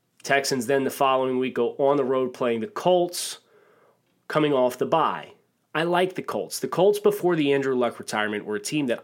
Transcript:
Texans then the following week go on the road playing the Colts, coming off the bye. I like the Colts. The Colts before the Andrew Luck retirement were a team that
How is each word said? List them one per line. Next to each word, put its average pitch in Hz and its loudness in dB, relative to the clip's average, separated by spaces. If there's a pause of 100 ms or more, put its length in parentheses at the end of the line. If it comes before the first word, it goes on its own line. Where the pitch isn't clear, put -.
(220)
Texans 139 0
then 139 2
the 123 -2
following 131 0
week 127 -2
go 120 0
on 143 4
the 135 0
road 131 -2
playing 117 -2
the 107 -6
Colts, - 0 (920)
coming 151 2
off 127 2
the - -2
bye. 117 0 (440)
I 160 -2
like 180 0
the - -8
Colts. - -6
The - -6
Colts 202 2
before 180 2
the 143 2
Andrew 135 0
Luck 120 -2
retirement 104 -4
were 104 -4
a 101 -4
team 143 -4
that 113 -2